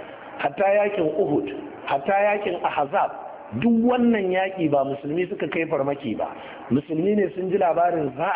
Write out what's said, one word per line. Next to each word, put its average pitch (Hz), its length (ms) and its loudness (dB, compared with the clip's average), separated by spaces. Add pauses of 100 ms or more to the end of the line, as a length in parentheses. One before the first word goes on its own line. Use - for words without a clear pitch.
(380)
hatta 147 260 0 (100)
yakin 202 300 2 (140)
Uhud, 147 300 2 (380)
hatta 143 360 0
yakin 202 400 0
Ahzab, 151 480 0 (500)
duk 233 220 4
wannan 233 480 4
yaki 185 400 0
ba 139 140 4
musulmi 147 440 -2
suka - 200 -4
kai 165 180 -2
farmaki 139 500 -2
ba. 80 120 -4 (420)
Musulmi 160 460 0
ne 190 180 2
sun 185 160 -4
ji 196 80 2
labarin 170 580 2
za 170 200 -2